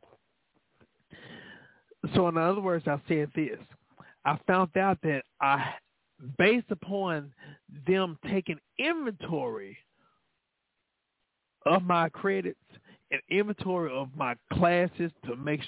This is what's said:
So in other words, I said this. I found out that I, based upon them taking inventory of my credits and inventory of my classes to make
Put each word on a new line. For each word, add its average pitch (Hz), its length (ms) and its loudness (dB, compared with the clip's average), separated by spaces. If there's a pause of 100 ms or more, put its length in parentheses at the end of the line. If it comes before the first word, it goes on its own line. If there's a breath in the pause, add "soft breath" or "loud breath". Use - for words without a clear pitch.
(2250 loud breath)
So 180 140 6
in 165 80 0
other 180 240 2
words, 175 260 0
I 143 220 0
said 151 260 0
this. 147 240 -4 (680 loud breath)
I 147 200 0
found 185 300 2
out 190 260 2
that 143 220 0 (160)
I, 139 320 2 (640)
based 220 340 4
upon 175 640 -4 (540 loud breath)
them 185 320 2 (100)
taking 175 300 -2 (200)
inventory 160 1000 -4 (1900)
of 180 180 4
my 170 280 2
credits 196 500 -4 (500 soft breath)
and 139 200 -4
inventory 185 600 0
of 131 260 -6
my 139 180 -2 (180)
classes 175 600 2 (120)
to 120 120 -6
make 143 320 -2